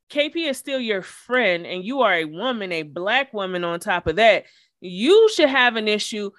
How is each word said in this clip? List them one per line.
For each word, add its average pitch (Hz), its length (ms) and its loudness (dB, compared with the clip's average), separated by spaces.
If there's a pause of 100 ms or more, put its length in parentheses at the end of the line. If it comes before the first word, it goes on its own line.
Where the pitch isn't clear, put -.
K 294 220 -2
P 330 160 -4
is 269 100 -2
still 269 240 -6
your 214 220 -2
friend 185 640 -2
and 180 180 -8
you 262 160 -4
are 202 140 4
a 165 100 0
woman, 190 480 -6
a 160 120 -4
black 202 500 -4
woman 185 300 -4
on 170 140 -4
top 180 280 -4
of 160 100 -2
that, 208 300 4 (340)
you 285 540 4
should 302 160 4
have 247 260 2
an 214 120 -2
issue 208 500 -4